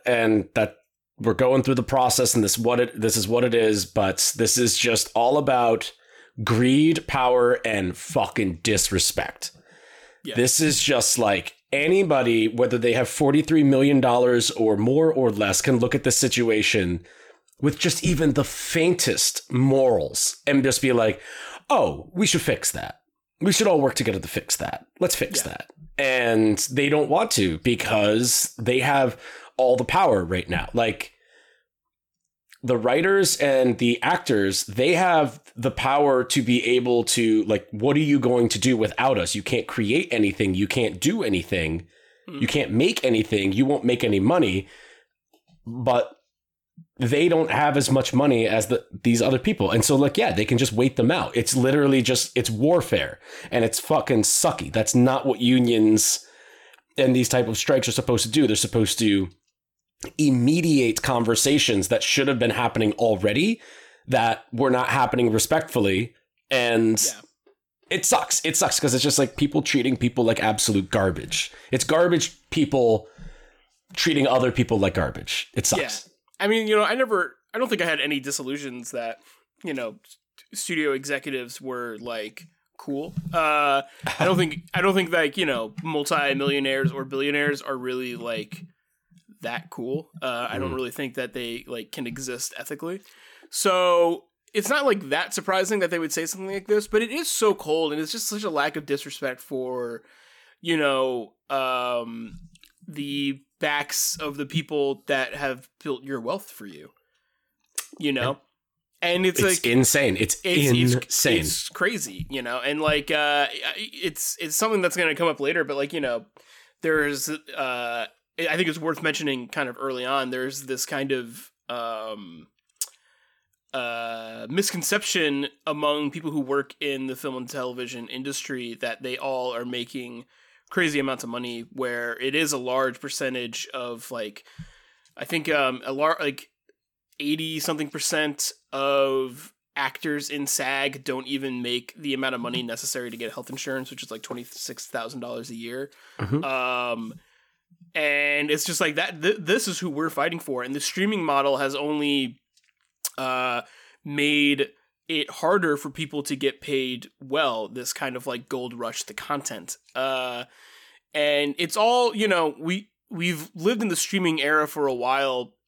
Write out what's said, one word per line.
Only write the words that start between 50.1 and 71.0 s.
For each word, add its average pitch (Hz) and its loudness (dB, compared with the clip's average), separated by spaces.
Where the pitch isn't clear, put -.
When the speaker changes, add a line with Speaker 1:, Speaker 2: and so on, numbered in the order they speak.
Speaker 1:
yeah, 208 2
they 107 0
can 120 2
just 120 0
wait 127 2
them 120 4
out. 160 -2
It's - 0
literally 135 4
just, 123 0
it's 120 0
warfare 113 2
and 117 2
it's - -2
fucking 127 2
sucky. - 0
That's 110 0
not 127 4
what 127 0
unions 117 4
and 131 4
these 123 2
type 123 2
of 113 -2
strikes 135 2
are 117 -2
supposed 123 2
to 110 -4
do. 143 6
They're 107 2
supposed - 0
to 101 2
immediate 139 4
conversations 117 2
that 113 2
should 135 0
have 131 0
been 120 2
happening 113 0
already 113 2
that 117 0
were 127 2
not 127 2
happening 123 2
respectfully. 113 0
And 113 4
Speaker 2:
Yeah. - -4
Speaker 1:
it 185 -2
sucks. - 0
It 156 -2
sucks - 0
'cause 143 2
it's 127 2
just, 143 2
like, 135 0
people 147 0
treating 127 0
people 120 0
like 113 2
absolute 104 0
garbage. - -2